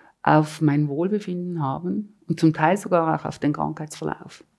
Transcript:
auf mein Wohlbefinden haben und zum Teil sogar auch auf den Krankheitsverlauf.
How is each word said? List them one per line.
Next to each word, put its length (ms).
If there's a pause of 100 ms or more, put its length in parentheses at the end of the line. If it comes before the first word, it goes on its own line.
(220)
auf 380
mein 260
Wohlbefinden 720
haben 560 (100)
und 120
zum 140
Teil 240
sogar 420
auch 60
auf 140
den 120
Krankheitsverlauf. 920 (160)